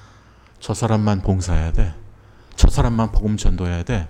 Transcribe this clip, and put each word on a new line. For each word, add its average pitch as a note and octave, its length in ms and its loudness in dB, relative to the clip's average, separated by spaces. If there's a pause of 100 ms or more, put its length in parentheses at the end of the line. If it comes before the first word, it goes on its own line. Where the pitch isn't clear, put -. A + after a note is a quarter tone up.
(600)
저 - 140 -6
사람만 G#2+ 480 0
봉사해야 E2+ 520 0
돼, F2 200 2 (640)
저 - 140 4
사람만 A#2 420 0
복음 G#2+ 260 0
전도해야 F2+ 460 0
돼, F#2 260 -4